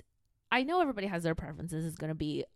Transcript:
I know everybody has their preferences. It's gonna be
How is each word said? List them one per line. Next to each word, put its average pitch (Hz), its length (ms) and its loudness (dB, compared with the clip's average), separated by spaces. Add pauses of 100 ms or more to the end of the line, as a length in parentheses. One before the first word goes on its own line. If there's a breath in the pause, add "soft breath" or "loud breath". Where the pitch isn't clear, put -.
(500)
I 247 120 4
know 339 180 4
everybody 240 260 2
has 175 160 -2
their 165 120 4
preferences. 160 500 -4
It's 165 120 -4
gonna 156 180 -2
be 151 300 0 (120)